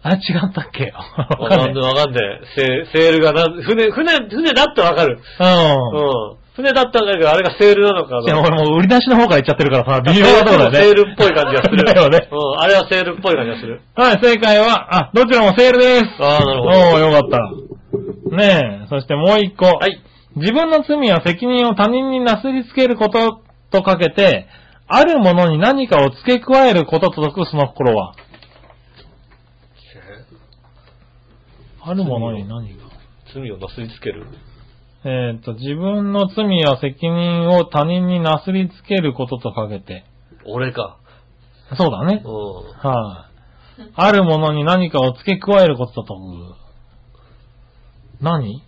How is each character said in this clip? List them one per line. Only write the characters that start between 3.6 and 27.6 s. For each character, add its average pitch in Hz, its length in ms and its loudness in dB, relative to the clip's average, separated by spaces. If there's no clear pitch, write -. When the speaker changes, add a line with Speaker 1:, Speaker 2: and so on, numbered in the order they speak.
Speaker 2:
船、 220 280 0
船、 294 380 -2
船 277 240 -4
だ 254 120 2
っ 294 100 -4
て 208 80 0
わ 170 120 2
か 160 120 2
る。 123 120 -4
Speaker 1:
う - 20 2
ん。 180 60 4
Speaker 2:
う 139 880 0
ん。 - 20 -20
船 262 200 -2
だ 262 80 2
っ 247 100 -4
た 233 80 0
ん 208 60 -2
だ 202 80 0
け 165 80 0
ど、 151 80 4
あ 156 40 4
れ 185 80 0
が 175 160 -4
セ 208 140 6
ー - 20 6
ル 202 100 2
な 202 100 2
の 170 100 -2
か 127 160 -6
な。 - 20 -8
Speaker 1:
い 117 40 -4
や、 156 120 0
俺 156 120 2
も 156 240 0
う - 20 2
売 175 60 4
り 185 60 2
出 247 120 4
し - 80 -2
の 247 80 4
方 233 60 4
か 180 140 2
ら 143 40 4
言 135 40 -4
っ - 20 -4
ち - 40 -2
ゃ 143 40 2
っ - 20 -6
て 147 80 0
る 139 60 0
か 131 120 2
ら 131 140 0
さ、 131 60 -2
微 170 180 2
妙 202 60 6
な 214 180 6
と 208 80 4
こ 175 60 6
だ 131 120 4
ね。 135 60 0
Speaker 2:
セ 208 160 6
ー - 20 8
ル 202 180 2
っ - 40 -16
ぽ 220 80 2
い 185 80 2
感 151 180 0
じ 139 60 0
が 120 60 0
す - 80 2
る。 - 120 2
Speaker 1:
<laughs> 226 60 2
だ - 60 -2
よ 170 160 4
ね。 165 200 2
Speaker 2:
う 147 60 -8
ん。 147 240 -4
あ 165 80 0
れ 196 60 4
は 190 120 2
セ 185 140 -2
ー 180 40 -2
ル 170 140 -6
っ 190 40 -14
ぽ 185 100 0
い - 20 2
感 127 120 -4
じ 117 60 -6
が 110 60 -10
す 117 80 -14
る。 117 140 -12
Speaker 1:
は 240 160 2
い、 190 100 0
正 233 140 4
解 214 220 2
は、 214 360 0
あ、 180 200 -2
ど 240 100 4
ち 254 80 0
ら 240 80 4
も 196 160 4
セ 247 140 6
ー - 20 4
ル 247 60 4
で 247 220 4
す。 220 40 2
Speaker 2:
あ 147 220 2
ー、 139 40 2
な 135 80 -2
る 127 80 -4
ほ - 20 -2
ど。 147 60 2
Speaker 1:
お - 20 4
ー、 175 260 6
よ 156 120 2
か 143 160 4
っ - 40 -6
た。 - 1040 -8
ね 147 480 0
え、 - 40 -20
そ 139 120 -4
し 131 60 -14
て 143 100 -4
も 185 200 2
う 214 40 2
一 196 160 -4
個。 185 80 -2
Speaker 2:
は 180 240 2
い。 190 100 -8
Speaker 1:
自 165 160 -2
分 320 160 0
の 311 140 2
罪 294 260 -2
や 170 160 2
責 175 220 -4
任 247 200 0
を 226 80 -2
他 202 140 0
人 262 220 -4
に 262 100 -4
な 233 220 -2
す 269 100 -6
り 262 140 -6
つ - 80 -20
け 262 120 2
る 240 100 0
こ 214 120 -2
と 226 320 -2
と 190 120 0
か 185 140 0
け 165 140 -2
て、 165 380 0
あ 247 160 2
る 320 160 2
も 185 140 2
の 175 160 2
に 156 100 0
何 254 300 0
か 147 160 2
を 139 60 0
付 247 280 -2
け - 20 -4
加 262 280 4
え 214 60 2
る 165 100 2
こ 160 160 -2
と 180 100 0
と 156 120 -6
解 147 100 -2
く 180 140 -4
そ 160 100 -8
の 139 120 0